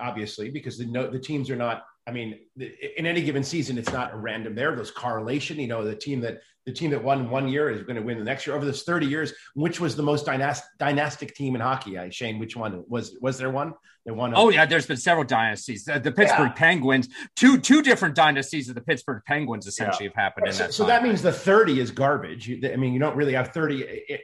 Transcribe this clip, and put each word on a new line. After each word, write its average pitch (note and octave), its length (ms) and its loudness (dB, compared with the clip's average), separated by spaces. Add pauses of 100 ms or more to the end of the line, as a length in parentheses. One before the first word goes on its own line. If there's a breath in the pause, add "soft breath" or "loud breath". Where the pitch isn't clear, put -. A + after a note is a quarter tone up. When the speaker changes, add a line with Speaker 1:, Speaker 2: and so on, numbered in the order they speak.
Speaker 1:
obviously, G#2+ 500 -8
because C3+ 280 -12
the, A#2+ 80 -8
no, B2 240 -4
the B2+ 80 -8
teams C3+ 320 -6
are B2+ 60 -4
not, A#2 280 -4 (220)
I A#2+ 40 -10
mean, A2+ 280 -8 (180)
the, B2+ 180 -14 (240)
in D#3+ 60 -4
any E3+ 160 0
given C#3 240 -2
season, C#3 320 -4
it's A#2 160 -4
not B2 220 -6
a - 20 -10
random, A2 380 -8
there, C3+ 200 -2
there's F#3+ 160 -10
correlation, B2 680 -4
you C#3 80 -4
know, A2+ 180 -4
the G#2+ 100 -4
team C3 280 -6
that, A2+ 180 -6 (260 soft breath)
the B2+ 80 -10
team D#3+ 160 -2
that B2 120 -2
won C3+ 280 0
one C3+ 180 -2
year C#3+ 220 0
is G#2 140 -6
gonna A#2 180 -6
win A#2 160 -4
the G#2+ 60 -6
next C3+ 220 -6
year. C#3 80 -4
Over C#3+ 120 -2
this C#3 160 -6
thirty E3+ 240 0
years, D3 260 -2 (220 loud breath)
which E3 260 -2
was D#3+ 160 -2
the D3+ 60 -2
most D3 240 0
dynas-, C#3 340 -2 (180)
dynastic C#3+ 560 -2
team C3+ 200 -4
in A2+ 80 -2
hockey? A#2+ 360 -2
I, F2+ 120 -10
Shane, A2 280 -8
which A2+ 200 -8
one? G2+ 300 -8
Was, A#2+ 340 -6
was C3 160 -2
there C3 100 -4
one? C#3+ 240 -4 (320 soft breath)
There A2+ 80 -8
one A#2+ 240 -2
Speaker 2:
Oh, A3 140 8
yeah, D#3+ 160 8
there's D3+ 200 2
been C#3 120 -4
several E3 260 4
dynasties. A2+ 640 0
The, D3 120 -2
the C3+ 140 -2
Pittsburgh G3 360 4
Speaker 1:
Yeah. - 40 -2
Speaker 2:
Penguins, C3+ 560 4 (280 loud breath)
two, C4 220 8
two D4+ 220 8
different G3 340 4
dynasties C#3+ 540 2
of B2 60 -12
the A#2 80 -10
Pittsburgh C3 440 -4
Penguins A#2 400 -2
essentially G2 400 -2
Speaker 3:
Yeah. G2 80 -6
Speaker 2:
have A2 100 0
happened - 240 -2
in G3 40 -2
Speaker 1:
So, G3 120 0
Speaker 2:
that - 100 -4
Speaker 1:
so G#3+ 100 0
Speaker 2:
time. F#3+ 40 4
Speaker 1:
that A#3+ 200 6
means F#3 140 2
the E3+ 100 4
thirty F#3+ 480 6
is A2+ 100 -2
garbage. A2 560 0
You, B2 240 -4
I - 60 -4
mean, B2+ 160 0
you B2+ 80 0
don't D3 160 0
really C#3+ 160 0
have B2+ 160 0
thirty D3 400 -4
i-, A2+ 360 -10